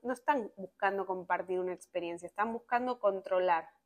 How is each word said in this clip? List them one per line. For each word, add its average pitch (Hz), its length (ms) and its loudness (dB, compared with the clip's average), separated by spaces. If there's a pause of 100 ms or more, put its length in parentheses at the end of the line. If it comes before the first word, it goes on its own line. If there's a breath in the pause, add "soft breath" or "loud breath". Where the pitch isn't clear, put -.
no 240 100 -2
están 247 440 0
buscando 196 480 -2
compartir 185 540 -2
una 180 160 -2
experiencia, 170 520 -8
están 214 260 -2
buscando 247 480 -2
controlar 185 680 2 (180)